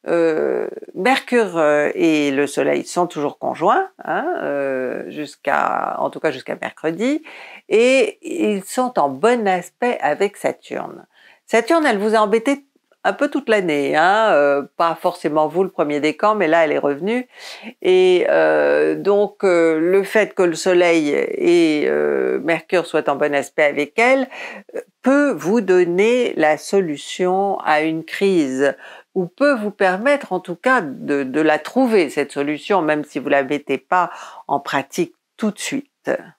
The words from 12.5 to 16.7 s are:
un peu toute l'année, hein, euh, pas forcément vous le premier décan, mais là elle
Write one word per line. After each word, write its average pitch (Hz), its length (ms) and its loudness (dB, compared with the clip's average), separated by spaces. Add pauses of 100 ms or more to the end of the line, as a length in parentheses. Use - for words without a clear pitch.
un 196 80 2
peu 285 160 -2
toute 285 180 -4
l'année, 151 480 2
hein, 196 360 4
euh, 143 300 4 (140)
pas 165 180 0
forcément 156 540 -2
vous 170 160 0
le 185 60 -2
premier 147 320 -2
décan, 156 340 0
mais 190 120 0
là 165 180 4
elle 147 80 -2